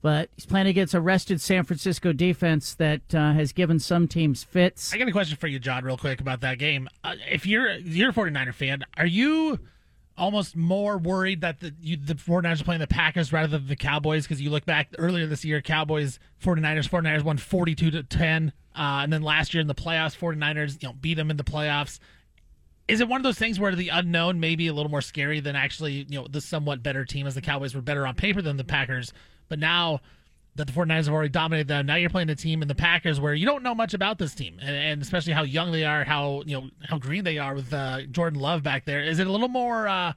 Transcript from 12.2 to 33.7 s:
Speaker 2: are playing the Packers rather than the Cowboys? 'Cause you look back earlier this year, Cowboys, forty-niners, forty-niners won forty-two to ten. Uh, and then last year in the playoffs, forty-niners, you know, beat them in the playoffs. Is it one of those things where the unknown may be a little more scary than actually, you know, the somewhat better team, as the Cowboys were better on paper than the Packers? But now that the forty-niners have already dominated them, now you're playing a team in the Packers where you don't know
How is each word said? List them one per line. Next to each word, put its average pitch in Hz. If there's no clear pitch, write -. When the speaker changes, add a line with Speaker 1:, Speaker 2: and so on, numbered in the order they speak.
Speaker 2:
are -
playing 170
the 147
Packers 160
rather 156
than 135
the 139
Cowboys? 147
'Cause 143
you 147
look 147
back 151
earlier 170
this 151
year, 151
Cowboys, 156
forty-niners, 156
forty-niners 156
won 151
forty-two 160
to 151
ten. 160
Uh, 143
and 147
then 156
last 151
year 165
in 151
the 143
playoffs, 160
forty-niners, 151
you 135
know, 120
beat 160
them 156
in 147
the 143
playoffs. 147
Is 220
it 240
one 262
of 262
those 254
things 220
where 196
the 175
unknown 170
may 160
be 165
a 156
little 147
more 147
scary 147
than 139
actually, 139
you 143
know, 131
the 139
somewhat 147
better 135
team, 139
as 131
the 131
Cowboys 139
were 135
better 139
on 127
paper 202
than 151
the 135
Packers? 127
But 151
now 165
that 143
the 127
forty-niners 160
have 147
already 156
dominated 160
them, 143
now 147
you're 175
playing 170
a 151
team 160
in 143
the 143
Packers 170
where 147
you 160
don't 269
know 247